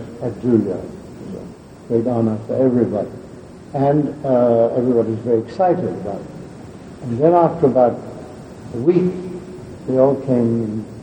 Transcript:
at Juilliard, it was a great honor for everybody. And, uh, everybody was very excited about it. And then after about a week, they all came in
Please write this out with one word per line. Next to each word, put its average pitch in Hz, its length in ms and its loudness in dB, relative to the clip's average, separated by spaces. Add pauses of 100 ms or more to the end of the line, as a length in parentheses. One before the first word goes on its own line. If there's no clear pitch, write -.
(220)
at 117 200 -4
Juilliard, 101 420 2
it - 480 -16
was - 40 -12
a - 520 -18
great 117 200 2
honor 113 300 0 (100)
for 117 80 -4
everybody. 117 540 2 (640)
And, 143 360 2 (160)
uh, 120 500 4
everybody 120 360 2
was 110 80 -4
very 113 220 0
excited 175 440 0
about 95 340 -6
it. - 80 -14 (760)
And 117 160 -4
then 165 140 6
after 160 340 4
about 123 320 4 (760)
a 120 40 -8
week, 180 360 2 (720)
they 131 100 0
all 135 180 6 (100)
came 117 380 2
in 107 220 -6 (180)